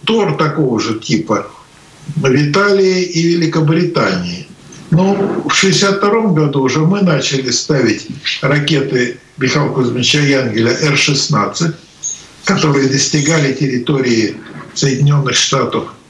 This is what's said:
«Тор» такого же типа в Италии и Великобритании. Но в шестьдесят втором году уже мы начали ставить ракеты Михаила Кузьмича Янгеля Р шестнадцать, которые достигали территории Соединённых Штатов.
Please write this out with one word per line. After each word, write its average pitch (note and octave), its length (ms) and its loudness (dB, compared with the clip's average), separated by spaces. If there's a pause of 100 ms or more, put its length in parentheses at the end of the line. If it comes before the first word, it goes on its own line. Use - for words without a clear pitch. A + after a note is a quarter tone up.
«Тор» G3+ 320 0
такого C#3+ 420 0
же A2 200 -4
типа - 480 -2 (680)
в C3+ 120 -2
Италии F#3 760 2
и E3 260 0
Великобритании. D3+ 1160 0 (440)
Но F#3+ 240 4 (340)
в - 40 -2
шестьдесят G3 440 2
втором G#3+ 360 2
году C#3+ 280 2
уже C3 180 0
мы F#3+ 220 2
начали C3+ 480 0
ставить A#2 580 0 (340)
ракеты C3+ 760 0 (200)
Михаила B2+ 360 0
Кузьмича B2 460 0
Янгеля A#2+ 520 2
Р C#3+ 240 0
шестнадцать, - 800 0 (720)
которые C#3+ 420 2
достигали C#3+ 640 0
территории B2 880 0 (360)
Соединённых C#3 640 2
Штатов. - 560 -2 (180)